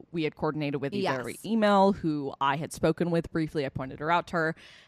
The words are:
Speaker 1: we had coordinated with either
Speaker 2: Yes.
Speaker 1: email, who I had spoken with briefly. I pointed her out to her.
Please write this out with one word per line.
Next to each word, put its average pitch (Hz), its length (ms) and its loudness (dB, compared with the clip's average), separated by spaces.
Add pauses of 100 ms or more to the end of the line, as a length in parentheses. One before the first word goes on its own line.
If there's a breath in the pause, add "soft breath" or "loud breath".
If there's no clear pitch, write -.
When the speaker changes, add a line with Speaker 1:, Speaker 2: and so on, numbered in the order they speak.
(120)
Speaker 1:
we 170 120 -4
had 147 120 -2
coordinated 147 460 -2
with 135 120 -4
either 135 380 -2
Speaker 2:
Yes. - 120 -12
Speaker 1:
email, 202 500 4
who 147 460 -4
I 139 180 2
had 156 160 -8
spoken 170 360 0
with 165 220 -2
briefly. 156 340 -2
I 131 40 -4
pointed 135 320 -8
her 151 100 0
out 170 160 2
to - 80 -10
her. 160 200 0 (320 loud breath)